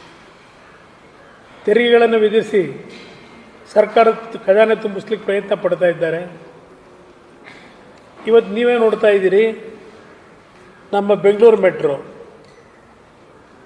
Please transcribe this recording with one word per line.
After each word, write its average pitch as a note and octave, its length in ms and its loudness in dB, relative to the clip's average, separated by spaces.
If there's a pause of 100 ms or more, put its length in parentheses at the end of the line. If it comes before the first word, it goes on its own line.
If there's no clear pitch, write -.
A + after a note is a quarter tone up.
(1600)
ತೆರಿಗೆಗಳನ್ನು A#3 540 2
ವಿಧಿಸಿ G3+ 720 -2 (800)
ಸರ್ಕಾರದ A3 640 0 (100)
ಖಜಾನೆ A3 280 2
ತುಂಬಿಸ್ಲಿಕ್ಕೆ G#3 500 -8
ಪ್ರಯತ್ನ G3+ 300 -4
ಪಡ್ತಾ E3 320 -2
ಇದ್ದಾರೆ. E3+ 460 -6 (1900)
ಇವತ್ತು A3 260 2
ನೀವೇ A#3+ 260 0
ನೋಡ್ತಾ A3 300 0
ಇದ್ದೀರಿ, G3+ 440 2 (1400)
ನಮ್ಮ G3+ 220 0
ಬೆಂಗಳೂರು G#3 420 4
ಮೆಟ್ರೋ D#3 400 -2 (1700)